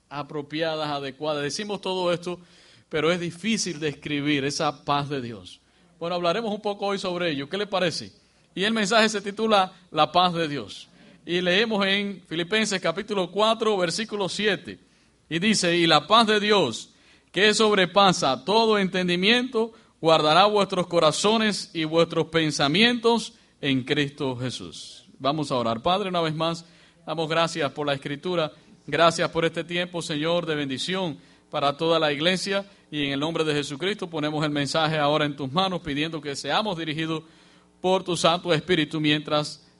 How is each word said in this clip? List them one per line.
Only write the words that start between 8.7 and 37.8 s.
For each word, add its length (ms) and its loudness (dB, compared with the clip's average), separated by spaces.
mensaje 340 4
se 120 -4
titula 520 0
La 180 2
paz 240 4
de 140 0
Dios. 400 -10
Y 160 -2
leemos 460 0
en 400 -2
Filipenses 540 -2
capítulo 500 -2
cuatro, 460 2
versículo 520 -2
siete. 520 -4
Y 80 -2
dice, 380 2
"Y 100 4
la 220 6
paz 180 6
de 140 2
Dios, 500 0
que 240 4
sobrepasa 880 4
todo 340 4
entendimiento, 960 0
guardará 460 6
vuestros 400 2
corazones 880 2
y 80 -2
vuestros 460 2
pensamientos 1040 2
en 220 0
Cristo 540 -2
Jesús". 680 -12
Vamos 320 -2
a 60 -2
orar. 260 -2
Padre, 260 0
una 120 -2
vez 160 -2
más, 280 -4
damos 240 -4
gracias 440 0
por 120 -6
la 100 0
Escritura. 580 -4
Gracias 440 4
por 140 0
este 200 -2
tiempo, 360 -6
Señor, 460 -2
de 80 -2
bendición 640 -4
para 260 0
toda 220 2
la 140 2
iglesia. 520 -2
Y 140 -2
en 40 -2
el 80 -2
nombre 240 -2
de 120 0
Jesucristo 540 -4
ponemos 360 -2
el 80 0
mensaje 460 0
ahora 260 2
en 100 -2
tus 160 -8
manos, 300 -2
pidiendo 400 -4
que 160 -8
seamos 420 -2
dirigidos 460 -6